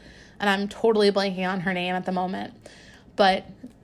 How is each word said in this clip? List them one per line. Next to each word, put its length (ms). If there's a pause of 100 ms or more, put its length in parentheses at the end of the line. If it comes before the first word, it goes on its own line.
(400)
and 100
I'm 180
totally 440
blanking 380
on 120
her 120
name 220
at 100
the 60
moment. 420 (600)
But 300 (380)